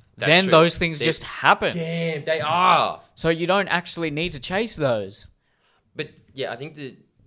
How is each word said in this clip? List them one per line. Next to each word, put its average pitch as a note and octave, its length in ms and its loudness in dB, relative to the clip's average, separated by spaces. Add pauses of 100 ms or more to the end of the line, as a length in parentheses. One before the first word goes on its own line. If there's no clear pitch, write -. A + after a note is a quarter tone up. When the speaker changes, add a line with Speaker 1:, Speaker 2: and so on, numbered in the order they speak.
(180)
Speaker 1:
that's - 120 0
Speaker 2:
Then F3 140 6
Speaker 1:
true. F#3+ 80 2
Speaker 2:
those E3 260 6
things E3 220 -2
Speaker 1:
They're A#2+ 80 0
Speaker 2:
just D#3+ 160 -2
happen. F3+ 500 0
Speaker 1:
Damn, E3 520 -4
they D#3 160 -2
are. D#3 600 2 (140)
Speaker 2:
So - 140 -2
you E3+ 180 0
don't F#3+ 220 0
actually E3+ 420 -4
need D#3+ 220 -6
to C#3+ 60 -10
chase G#3 360 -4
those. A2+ 560 -4 (640)
Speaker 1:
But, D3+ 160 -10 (220)
yeah, B2 180 -6
I A#2+ 60 -10
think D3 180 -14
the, C#3 200 -14 (320)